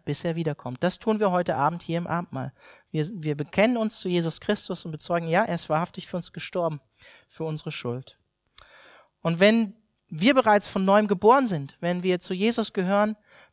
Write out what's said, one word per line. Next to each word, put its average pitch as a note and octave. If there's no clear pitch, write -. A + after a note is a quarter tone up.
bis -
er E3
wiederkommt." D3
Das F3+
tun G#3+
wir G#3
heute F3+
Abend D3+
hier E3
im F3
Abendmahl. C3+
Wir, D#3
wir D3+
bekennen G#3
uns A3
zu F#3
Jesus E3+
Christus -
und E3
bezeugen, E3+
ja, E3+
er G#3
ist -
wahrhaftig E3
für F#3
uns -
gestorben, E3
für -
unsere D#3
Schuld. B2
Und E3
wenn G#3+
wir F3+
bereits G#3+
von F#3+
neuem G3+
geboren G#3+
sind, D3
wenn F3
wir F3+
zu -
Jesus G#3+
gehören, G3+